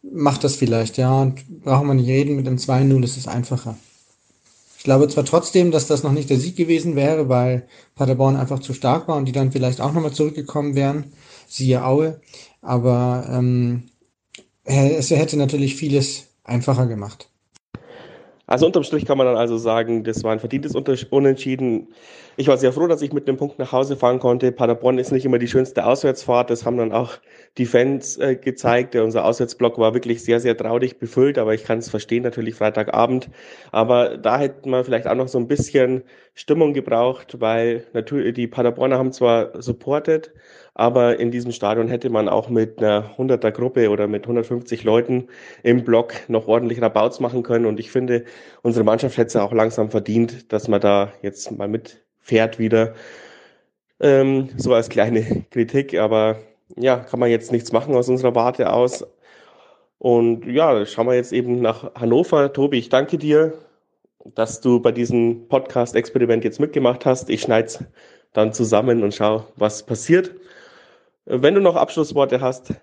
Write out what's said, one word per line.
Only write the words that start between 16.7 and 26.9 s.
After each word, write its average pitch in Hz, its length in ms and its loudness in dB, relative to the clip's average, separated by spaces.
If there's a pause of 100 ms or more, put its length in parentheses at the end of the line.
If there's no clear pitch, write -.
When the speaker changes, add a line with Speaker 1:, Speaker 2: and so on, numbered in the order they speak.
Speaker 1:
gemacht. 104 400 -10 (1200)
Speaker 2:
Also 131 180 2
unterm 180 180 2
Strich - 220 -4
kann 139 120 0
man 131 100 4
dann 120 100 2
also 117 200 0
sagen, 113 460 0
das 110 200 -6
war 110 100 -2
ein 110 60 -4
verdientes 139 360 -6
Unter-, 135 220 -2 (120)
Unentschieden. 131 760 0 (480)
Ich 135 120 -2
war 135 100 4
sehr 127 160 2
froh, 160 140 0
dass 156 140 0
ich 139 120 -6
mit 139 140 -4
einem 131 100 -2
Punkt 143 220 -8
nach 127 120 -6
Hause 139 240 0
fahren 127 240 2
konnte. 127 320 2
Paderborn 123 460 0
ist 127 140 -2
nicht 131 120 0
immer 127 160 2
die 120 80 -2
schönste 127 380 0
Auswärtsfahrt. 123 640 0
Das 117 160 -2
haben 120 100 -2
dann 113 160 -2